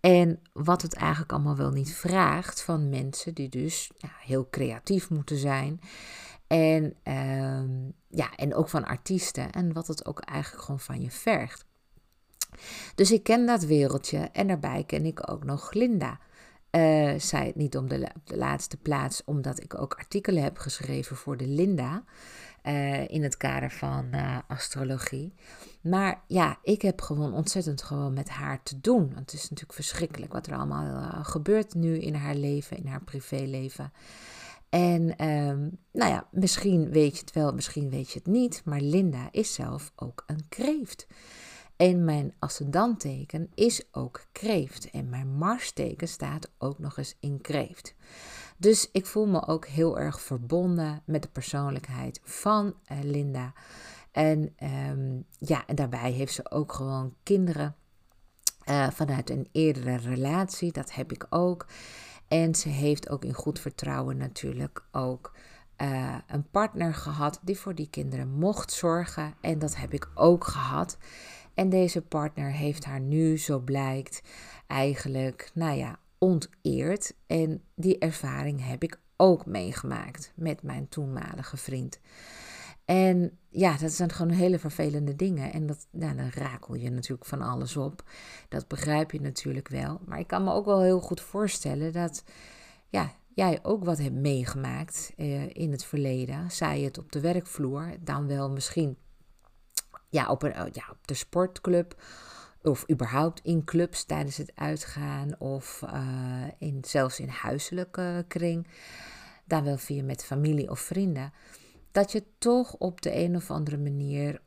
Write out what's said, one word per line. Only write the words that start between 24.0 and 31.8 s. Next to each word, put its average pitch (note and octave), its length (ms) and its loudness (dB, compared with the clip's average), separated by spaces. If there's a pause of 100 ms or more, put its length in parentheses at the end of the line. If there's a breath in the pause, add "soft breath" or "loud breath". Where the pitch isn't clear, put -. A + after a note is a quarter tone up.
eh, C3+ 260 -2 (100)
astrologie. C3 840 -6 (480 loud breath)
Maar F#3 460 2
ja, E3+ 360 2
ik G#3 180 2
heb F#3+ 200 2
gewoon D3 320 -2
ontzettend D#3 480 0
gewoon C#3+ 320 -4
met - 160 -4
haar C#3 340 -6
te C3+ 180 -12
doen. G3+ 320 4
Want C3 180 -12
het - 20 -12
is - 160 -10
natuurlijk - 240 -12
verschrikkelijk - 600 -6
wat - 140 -6
er C#3 80 -6
allemaal, C#3+ 300 -2
eh, C3+ 400 -6
gebeurt G#3 480 2
nu E3 240 2